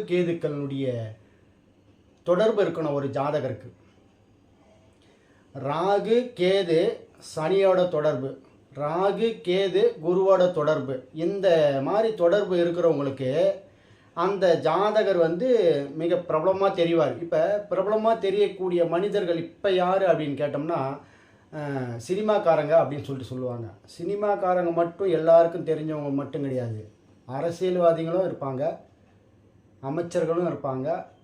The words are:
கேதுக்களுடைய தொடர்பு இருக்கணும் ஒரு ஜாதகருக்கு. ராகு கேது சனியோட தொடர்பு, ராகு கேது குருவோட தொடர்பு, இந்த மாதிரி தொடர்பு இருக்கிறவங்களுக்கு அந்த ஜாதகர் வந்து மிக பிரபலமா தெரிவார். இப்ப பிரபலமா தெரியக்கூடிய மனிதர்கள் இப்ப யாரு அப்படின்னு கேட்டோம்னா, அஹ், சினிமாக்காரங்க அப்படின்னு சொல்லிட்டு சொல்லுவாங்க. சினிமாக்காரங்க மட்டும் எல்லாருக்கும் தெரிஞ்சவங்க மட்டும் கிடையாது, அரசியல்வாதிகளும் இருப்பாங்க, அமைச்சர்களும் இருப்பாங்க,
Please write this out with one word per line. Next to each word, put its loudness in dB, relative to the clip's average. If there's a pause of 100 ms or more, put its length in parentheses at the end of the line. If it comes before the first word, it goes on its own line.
கேதுக்களுடைய -2 (1300)
தொடர்பு 2
இருக்கணும் -4
ஒரு -4
ஜாதகருக்கு. -4 (1900)
ராகு 0
கேது 2 (440)
சனியோட 4
தொடர்பு, -2 (360)
ராகு 0
கேது 2 (240)
குருவோட 4
தொடர்பு, -2 (100)
இந்த 2
மாதிரி 0
தொடர்பு 2
இருக்கிறவங்களுக்கு 0 (640)
அந்த 2
ஜாதகர் 2
வந்து 2 (460)
மிக -2
பிரபலமா 0
தெரிவார். 0
இப்ப 0
பிரபலமா 0
தெரியக்கூடிய 0
மனிதர்கள் -2
இப்ப -4
யாரு 2
அப்படின்னு 0
கேட்டோம்னா, -4 (560)
அஹ், -8
சினிமாக்காரங்க 2
அப்படின்னு 0
சொல்லிட்டு -10
சொல்லுவாங்க. -8 (320)
சினிமாக்காரங்க -2
மட்டும் -2
எல்லாருக்கும் 4
தெரிஞ்சவங்க -4
மட்டும் -4
கிடையாது, -6 (360)
அரசியல்வாதிகளும் 0
இருப்பாங்க, -6 (1080)
அமைச்சர்களும் -2
இருப்பாங்க, -4 (200)